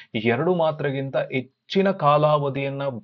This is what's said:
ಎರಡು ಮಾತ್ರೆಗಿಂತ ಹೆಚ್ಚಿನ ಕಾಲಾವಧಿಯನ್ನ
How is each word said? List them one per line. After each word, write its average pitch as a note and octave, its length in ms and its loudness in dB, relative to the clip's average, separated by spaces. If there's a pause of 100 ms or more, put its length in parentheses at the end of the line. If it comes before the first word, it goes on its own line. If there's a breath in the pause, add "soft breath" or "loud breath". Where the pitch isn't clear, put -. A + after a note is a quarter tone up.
(160 loud breath)
ಎರಡು A#2 400 2
ಮಾತ್ರೆಗಿಂತ C#3+ 640 -2
ಹೆಚ್ಚಿನ D#3 760 -2
ಕಾಲಾವಧಿಯನ್ನ C#3+ 920 2 (200)